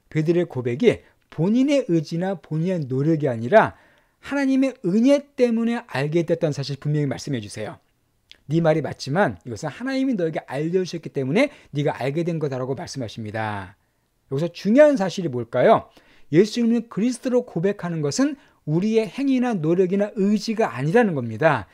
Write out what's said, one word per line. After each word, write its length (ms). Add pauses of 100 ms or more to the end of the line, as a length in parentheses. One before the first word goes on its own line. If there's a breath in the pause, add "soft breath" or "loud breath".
베드로의 360
고백이 560 (280 soft breath)
본인의 580
의지나 540
본인의 460
노력이 420
아니라 460 (440 soft breath)
하나님의 540 (120)
은혜 340 (160)
때문에 500
알게 380
됐다는 280
사실 280
분명히 260
말씀해 360
주세요. 360 (680)
"네 140
말이 200
맞지만 640
이것은 240
하나님이 460
너에게 320
알려주셨기 640
때문에 420 (200 loud breath)
네가 300
알게 220
된 160
거다라고 340
말씀하십니다." 1040 (540)
여기서 160
중요한 500
사실이 320
뭘까요? 600 (420 soft breath)
예수님은 580
그리스도로 560
고백하는 560
것은 340 (300 loud breath)
우리의 420
행위나 460
노력이나 600
의지가 600
아니라는 380
겁니다. 600